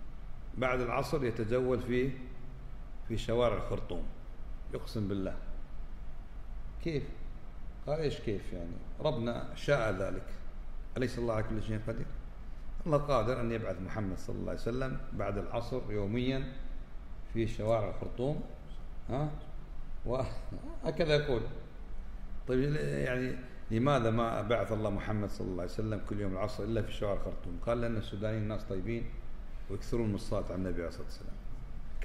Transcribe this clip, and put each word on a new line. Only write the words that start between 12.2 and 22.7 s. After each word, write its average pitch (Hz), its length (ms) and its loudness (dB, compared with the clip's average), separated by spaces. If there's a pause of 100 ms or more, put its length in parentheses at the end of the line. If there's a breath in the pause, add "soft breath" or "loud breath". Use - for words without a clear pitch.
الله 147 120 6
قادر 127 420 4
أن 113 120 2
يبعث 98 280 0
محمد 92 380 -2
صلى - 180 -2
الله 92 140 -2
عليه 87 100 -2
وسلم 131 380 0 (140)
بعد 101 260 0
العصر 120 500 0
يوميا 113 640 2 (800)
في 113 140 4
شوارع 107 420 2
الخرطوم، 135 520 0 (680)
ها؟ 147 220 0 (760)
وهكذا 147 1080 0
يقول. 143 280 4 (1080)
طيب، 135 240 4